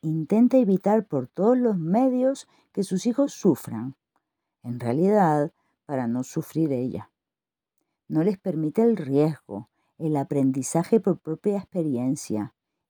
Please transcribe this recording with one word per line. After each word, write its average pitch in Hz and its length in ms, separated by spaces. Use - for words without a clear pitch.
intenta 180 540
evitar 202 500
por 127 220
todos 220 280
los 226 220
medios 254 720
que 202 100
sus 190 240
hijos 277 260
sufran, 123 640
en 120 160
realidad, 156 720
para 131 240
no 127 160
sufrir 151 480
ella. 123 400
No 156 160
les 196 140
permite 160 440
el 233 140
riesgo, 139 720
el 156 180
aprendizaje 139 840
por 175 220
propia 202 380
experiencia, 131 960